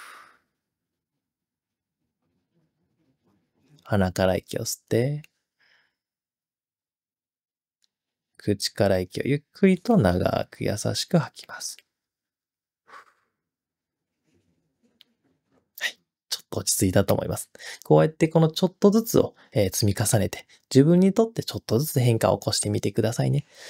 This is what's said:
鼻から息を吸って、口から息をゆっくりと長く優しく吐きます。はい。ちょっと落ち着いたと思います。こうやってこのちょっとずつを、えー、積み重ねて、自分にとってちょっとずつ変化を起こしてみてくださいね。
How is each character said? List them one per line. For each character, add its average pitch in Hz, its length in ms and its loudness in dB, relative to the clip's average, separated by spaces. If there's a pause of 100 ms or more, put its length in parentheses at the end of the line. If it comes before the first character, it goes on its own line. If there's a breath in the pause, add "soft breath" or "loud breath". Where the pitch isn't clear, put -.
(3750 loud breath)
鼻 95 300 -2
か 95 140 0
ら 92 100 0
息 - 240 -8
を - 0 -
吸 - 180 -10
っ - 80 -20
て、 139 360 -4 (3250)
口 - 320 -4
か - 180 -2
ら 95 140 0
息 - 220 -8
を - 40 -8
ゆ 143 120 -2
っ - 40 -16 (100)
く - 140 2
り 185 140 2
と 233 160 0
長 95 560 2
く - 100 -14
優 104 140 -2
し 110 320 -6
く 175 100 0
吐 - 240 -6
き - 60 -20
ま - 120 -18
す。 - 180 -14 (4000 loud breath)
は - 80 -4
い。 - 100 -14 (300)
ち - 80 -8
ょ - 80 -14
っ - 40 -20
と - 120 -8
落 - 160 -4
ち 104 100 0
着 - 40 0
い - 20 0
た 98 120 2
と - 80 0
思 98 120 -2
い 90 40 -6
ま 87 80 -6
す。 - 140 -14 (320 loud breath)
こ 151 160 4
う 156 40 6
や 156 40 2
っ 156 40 -4
て 160 180 0
こ 165 100 0
の 160 140 4
ち - 100 -6
ょ 185 60 4
っ - 100 -14
と 202 120 4
ず 220 120 2
つ - 160 2
を、 - 160 2 (160 soft breath)
え 101 160 0
ー、 92 80 -6
積 - 120 -2
み 98 80 0
重 107 260 0
ね 98 80 -2
て、 - 180 -14 (260 soft breath)
自 135 120 8
分 175 160 4
に 190 120 4
と 226 140 2
っ 226 60 -10
て - 100 -6
ち - 140 -10
ょ - 20 -8
っ - 40 -8
と 110 180 0
ず 156 60 -4
つ - 120 -4
変 120 220 2
化 101 120 2
を 101 60 0
起 - 60 -18
こ 110 80 -2
し - 80 -4
て 104 100 -4
み 101 100 -2
て 104 120 -2
く - 100 -2
だ 110 100 -2
さ 135 120 -4
い 131 80 -2
ね。 143 140 -4 (240 loud breath)